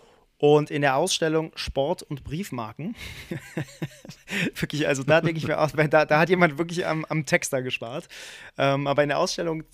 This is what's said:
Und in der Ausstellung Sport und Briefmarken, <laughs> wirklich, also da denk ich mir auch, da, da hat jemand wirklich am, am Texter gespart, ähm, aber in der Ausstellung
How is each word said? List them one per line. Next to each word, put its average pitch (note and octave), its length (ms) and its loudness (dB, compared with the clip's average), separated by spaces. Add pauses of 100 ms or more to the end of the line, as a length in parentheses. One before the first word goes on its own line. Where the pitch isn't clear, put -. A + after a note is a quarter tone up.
(400)
Und D3 300 6
in D3 140 0
der C3+ 140 4
Ausstellung D#3+ 580 0
Sport C#3+ 480 -2
und C#3 200 -10
Briefmarken, C#3 720 -8 (760)
<laughs> - 800 -8
wirklich, D3+ 340 -4
also C3+ 140 0
da D3+ 180 4
denk E3 160 0
ich D#3+ 120 -6
mir D#3 120 -2
auch, D3+ 120 0
da, D3+ 340 4
da D3+ 140 4
hat E3 100 2
jemand F3 300 2
wirklich E3+ 260 -4
am, D#3+ 200 -2
am D3+ 200 -2
Texter C#3 380 -2
gespart, B2+ 440 -8 (480)
ähm, C#3 300 2
aber C#3 160 4
in D3 80 2
der C#3+ 80 0
Ausstellung E3 460 -2 (100)